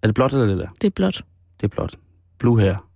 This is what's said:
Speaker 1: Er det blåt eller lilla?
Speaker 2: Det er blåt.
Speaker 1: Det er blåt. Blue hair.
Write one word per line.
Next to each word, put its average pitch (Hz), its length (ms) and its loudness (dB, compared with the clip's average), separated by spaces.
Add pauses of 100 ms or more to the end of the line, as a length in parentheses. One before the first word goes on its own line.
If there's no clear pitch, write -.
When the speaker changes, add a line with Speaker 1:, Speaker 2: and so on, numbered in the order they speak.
Speaker 1:
Er 117 60 2
det 110 60 0
blåt 131 180 2
eller 131 140 2
lilla? 95 200 -2 (140)
Speaker 2:
Det 214 60 0
er 196 40 2
blåt. 190 340 -2 (360)
Speaker 1:
Det - 60 -4
er - 20 0
blåt. - 300 -6 (400)
Blue 120 220 2
hair. 98 360 0